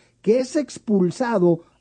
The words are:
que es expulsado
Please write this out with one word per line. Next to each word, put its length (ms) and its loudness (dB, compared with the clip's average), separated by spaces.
que 160 2
es 180 -4
expulsado 1080 0